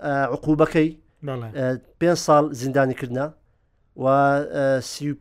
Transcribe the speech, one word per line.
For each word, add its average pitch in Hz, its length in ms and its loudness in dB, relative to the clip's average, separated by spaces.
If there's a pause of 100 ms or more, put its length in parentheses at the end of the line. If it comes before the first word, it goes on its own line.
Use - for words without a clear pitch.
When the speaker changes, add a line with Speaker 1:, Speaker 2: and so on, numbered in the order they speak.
Speaker 1:
ئا، 139 300 -2
عقوبەکەی، 156 540 2 (380)
Speaker 2:
بەڵێ. 120 300 -8
Speaker 1:
ئا، 127 200 -2 (220)
پێنج 170 260 2
ساڵ 151 180 6 (160)
زیندانی 131 400 0
کردنە. 127 280 -6 (720)
و، 131 80 -4
ئە، 139 760 2
سی - 280 -8
و 139 100 -8